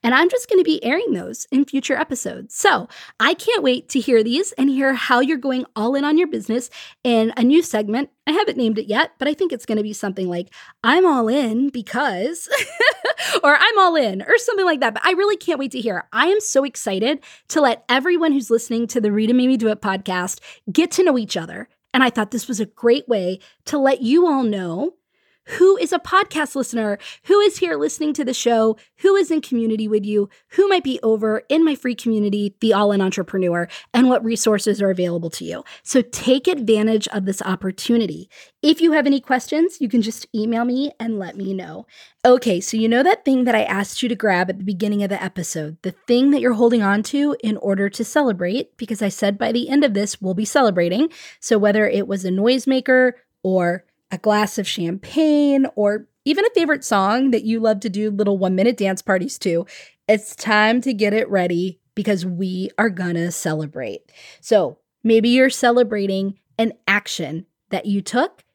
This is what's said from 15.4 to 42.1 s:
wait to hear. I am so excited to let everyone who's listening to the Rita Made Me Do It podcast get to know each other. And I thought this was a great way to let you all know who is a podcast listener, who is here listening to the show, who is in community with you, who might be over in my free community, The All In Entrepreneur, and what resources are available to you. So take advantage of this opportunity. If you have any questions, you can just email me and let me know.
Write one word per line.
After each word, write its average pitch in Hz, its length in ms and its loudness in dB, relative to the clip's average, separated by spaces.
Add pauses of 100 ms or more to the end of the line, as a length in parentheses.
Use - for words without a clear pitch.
wait 269 140 -6
to 254 80 -8
hear. 202 320 -6
I 254 160 2
am 415 120 2
so 277 240 0
excited 240 560 -4 (280)
to 320 120 0
let 247 280 0
everyone 311 440 0
who's 269 180 -2
listening 233 380 -2
to 240 120 -2
the 208 120 0
Rita 220 220 2
Made 254 140 4
Me 262 80 2
Do 220 120 0
It 208 140 -4
podcast 190 580 -4 (320)
get 320 200 2
to 359 120 2
know 285 140 4
each 214 180 -6
other. 175 320 -10 (260)
And 262 80 4
I 254 60 4
thought 226 220 -4
this - 180 -8
was 220 100 -6
a 208 80 -4
great 240 400 0
way 190 320 -2 (280)
to 302 100 -4
let 269 240 2
you 285 260 4
all 277 160 2
know 202 520 -4 (500)
who 381 320 4
is - 160 -4
a 349 60 0
podcast 349 560 -2
listener, 226 440 -4 (260)
who 403 160 4
is 415 180 2
here 330 180 -2
listening 302 380 -2
to 294 100 -4
the 247 100 -4
show, 220 420 2 (220)
who 392 180 4
is 359 140 0
in 320 100 0
community 220 480 -2
with 208 160 0
you, 208 240 0 (220)
who 403 180 2
might 359 160 2
be 262 180 -4
over 220 460 0
in 320 160 4
my 302 100 2
free 254 200 -4
community, 208 680 -2
The 220 120 2
All 202 200 4
In 196 80 2
Entrepreneur, 180 680 -2 (240)
and 254 160 4
what 233 160 2
resources 214 560 0
are 196 100 0
available 175 400 -2
to - 140 -12
you. 165 200 -10 (180)
So - 200 2
take 262 440 0
advantage 220 640 2
of 196 160 -4
this 190 180 -4
opportunity. 190 880 -2 (320)
If 311 180 4
you 330 120 4
have 294 140 2
any 277 140 2
questions, 294 600 -2
you 247 80 -2
can 233 140 2
just 220 320 -6
email 226 300 -2
me 262 360 -2
and 220 180 -6
let 196 180 -10
me 196 160 -6
know. 185 340 -10 (380)